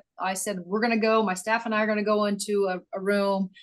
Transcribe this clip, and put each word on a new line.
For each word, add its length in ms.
I 140
said, 260
"We're 220
gonna 180
go, 240
my 120
staff 300
and 80
I 80
are 60
gonna 160
go 220
into 440
a, 100
a 40
room. 500